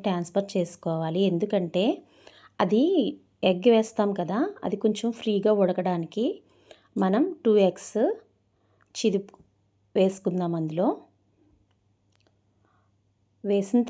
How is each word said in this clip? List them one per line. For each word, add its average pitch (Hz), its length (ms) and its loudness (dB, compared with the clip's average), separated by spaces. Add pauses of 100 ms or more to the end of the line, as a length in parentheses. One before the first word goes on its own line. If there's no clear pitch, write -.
ట్రాన్స్‌ఫర్ 190 480 -2
చేసుకోవాలి, 165 760 -4
ఎందుకంటే 180 560 -2 (760)
అది 208 200 2 (680)
ఎగ్ 180 240 2
వేస్తాం 220 440 0
కదా, 180 200 -4 (260)
అది 185 180 -4
కొంచెం 220 260 0 (120)
ఫ్రీగా 208 320 2 (100)
ఉడకడానికి 180 640 -2 (760)
మనం 196 200 2 (220)
టూ 220 80 4 (160)
ఎగ్స్ - 280 -6 (1000)
చిదుపు 196 400 -2 (600)
వేసుకుందాం. 180 680 0
అందులో 160 280 -2 (2500)
వేసిన 202 460 2